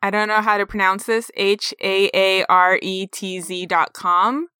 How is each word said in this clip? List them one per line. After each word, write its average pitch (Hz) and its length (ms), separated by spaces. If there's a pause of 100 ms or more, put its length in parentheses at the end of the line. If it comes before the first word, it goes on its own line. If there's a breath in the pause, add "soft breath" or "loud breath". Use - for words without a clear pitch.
I 202 80
don't 214 180
know 214 120
how 214 160
to 202 100
pronounce 196 380
this, 226 320
H 202 460
A 190 320
A 190 320
R 185 360
E 190 240
T 185 340
Z 180 260
dot 170 260
com. 214 560 (120)